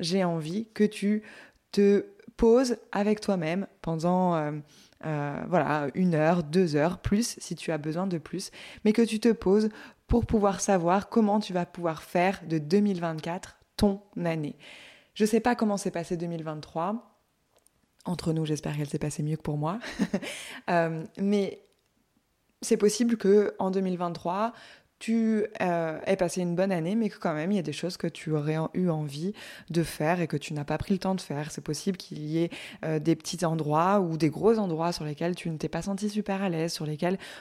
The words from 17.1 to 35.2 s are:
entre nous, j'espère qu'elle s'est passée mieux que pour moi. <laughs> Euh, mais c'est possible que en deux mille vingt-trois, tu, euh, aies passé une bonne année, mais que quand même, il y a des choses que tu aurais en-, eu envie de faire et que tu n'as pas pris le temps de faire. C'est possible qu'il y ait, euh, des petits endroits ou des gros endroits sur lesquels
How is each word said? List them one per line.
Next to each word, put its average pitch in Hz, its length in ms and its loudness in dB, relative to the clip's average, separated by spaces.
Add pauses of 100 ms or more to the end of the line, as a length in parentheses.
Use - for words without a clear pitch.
entre 170 240 -2
nous, 160 140 -2
j'espère 151 300 -2
qu'elle 147 120 -4
s'est 151 120 -4
passée 151 240 -4
mieux 151 100 -2
que - 80 -6
pour 147 160 -4
moi. 165 220 -4 (180)
<laughs> 202 220 -2 (480)
Euh, 165 340 0 (180)
mais 196 400 0 (1000)
c'est - 160 2
possible 233 400 2
que 202 420 4
en 190 140 0
deux 190 80 0
mille 185 180 0
vingt-trois, 180 540 -2 (480)
tu, 220 440 2 (160)
euh, 165 440 0
aies - 120 2
passé 180 240 -2
une 175 140 0
bonne 185 160 2
année, 175 240 0
mais 226 140 0
que - 100 -10
quand 170 160 -2
même, 156 160 -2
il 208 60 2
y - 20 0
a 175 40 0
des 151 100 -4
choses 170 240 -6
que - 100 -4
tu - 240 -6
aurais 156 280 0
en-, 160 160 -2
eu 180 160 2
envie 156 420 -4 (380)
de 165 120 2
faire 160 380 0
et 160 80 0
que - 80 -2
tu 151 180 -8
n'as 147 100 -6
pas 156 140 -2
pris - 160 -2
le 185 40 2
temps 190 180 0
de 175 40 -8
faire. 151 300 -6
C'est 143 120 -10
possible 165 340 -4
qu'il - 220 -14
y 156 260 0
ait, 165 60 -2 (340)
euh, 156 160 0
des 160 160 2
petits - 280 -6
endroits 165 540 2
ou 170 180 0
des 156 140 2
gros 202 280 4
endroits 170 340 0
sur 170 120 -8
lesquels 165 300 -4